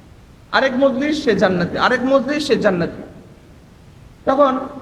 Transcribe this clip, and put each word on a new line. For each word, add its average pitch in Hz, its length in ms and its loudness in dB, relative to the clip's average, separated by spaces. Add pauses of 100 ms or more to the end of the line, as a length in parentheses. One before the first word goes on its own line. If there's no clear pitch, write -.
(520)
আরেক 254 240 0
মজলিস 277 480 0
সে 220 120 2
জান্নাতি, 180 420 0
আরেক 233 260 2
মজলিস 277 420 0
সে 233 100 2
জান্নাতি। - 460 -2 (1200)
তখন 262 340 2 (240)